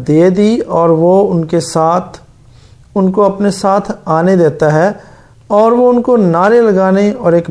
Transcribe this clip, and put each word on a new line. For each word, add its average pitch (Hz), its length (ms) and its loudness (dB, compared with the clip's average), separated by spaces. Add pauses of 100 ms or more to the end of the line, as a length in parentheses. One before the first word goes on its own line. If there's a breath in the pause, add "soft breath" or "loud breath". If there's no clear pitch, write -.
दे 160 260 2
दी 208 280 0
और 170 340 -2
वो 170 300 2
उनके 170 380 -2
साथ, 165 600 -4 (760 soft breath)
उनको 190 260 0
अपने 196 300 0
साथ 202 400 -2 (160)
आने 175 280 0
देता 156 340 0
है 170 240 0 (560 loud breath)
और 220 240 2
वो 247 160 2
उनको 240 280 0
नारे 190 440 2
लगाने 196 500 0
और 196 220 -2
एक 170 160 -2